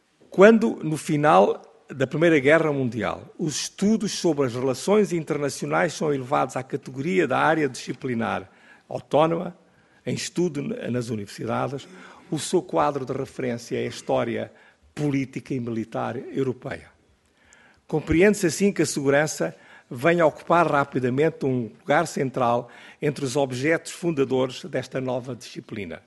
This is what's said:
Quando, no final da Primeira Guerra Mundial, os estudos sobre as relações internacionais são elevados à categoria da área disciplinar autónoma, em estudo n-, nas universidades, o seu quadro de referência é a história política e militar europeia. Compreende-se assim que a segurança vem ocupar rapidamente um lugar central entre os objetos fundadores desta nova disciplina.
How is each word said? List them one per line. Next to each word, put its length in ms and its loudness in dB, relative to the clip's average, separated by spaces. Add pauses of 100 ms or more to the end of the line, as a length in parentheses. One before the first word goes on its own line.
(300)
Quando, 540 6
no 120 -2
final 720 4 (220)
da 180 -2
Primeira 320 4
Guerra 320 4
Mundial, 560 -4 (100)
os 260 -4
estudos 500 0
sobre 320 0
as 80 -4
relações 580 0
internacionais 800 -2
são 220 -2
elevados 420 -2
à 80 -6
categoria 640 -2
da 100 0
área 300 2
disciplinar 840 -4 (380)
autónoma, 720 0 (480)
em 80 -4
estudo 480 -2
n-, 280 -6
nas 200 -4
universidades, 760 -6 (440)
o 100 -4
seu 220 0
quadro 440 0
de 60 -8
referência 640 -6
é 80 -2
a 60 -4
história 640 -4 (420)
política 580 -4
e 60 -4
militar 560 -4
europeia. 720 -6 (960)
Compreende-se 600 4
assim 240 2
que 120 0
a 20 4
segurança 680 0 (360)
vem 320 2
ocupar 500 2
rapidamente 720 0
um 180 0 (180)
lugar 260 2
central 600 0 (320)
entre 240 -2
os 100 -4
objetos 560 -2
fundadores 720 -2
desta 380 -6
nova 340 -6
disciplina. 720 -12